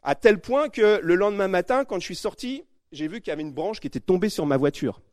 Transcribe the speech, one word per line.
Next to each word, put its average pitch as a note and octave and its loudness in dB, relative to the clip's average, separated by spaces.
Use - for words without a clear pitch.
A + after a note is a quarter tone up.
À C#3+ 0
tel G#3 4
point C#4 -2
que G#3+ 2
le E3 4
lendemain G3+ 0
matin, F#3+ 0
quand G#3 -6
je E3 -10
suis F3+ -10
sorti, B3 -8
j'ai D#3 -8
vu G3+ -10
qu'il F#3 -8
y - -2
avait D3+ -6
une D3+ -8
branche E3 -6
qui - -10
était C3+ -6
tombée F#3 2
sur F3 -4
ma C#3+ 2
voiture. C3+ 0